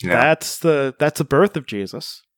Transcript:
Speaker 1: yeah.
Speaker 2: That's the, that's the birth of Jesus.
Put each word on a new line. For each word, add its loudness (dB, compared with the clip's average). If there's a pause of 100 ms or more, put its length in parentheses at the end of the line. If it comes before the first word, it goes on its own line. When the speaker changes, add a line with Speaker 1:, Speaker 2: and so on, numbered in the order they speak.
Speaker 1:
yeah. -4
Speaker 2:
That's 2
the, 0
that's 0
the -2
birth 2
of -8
Jesus. -10 (160)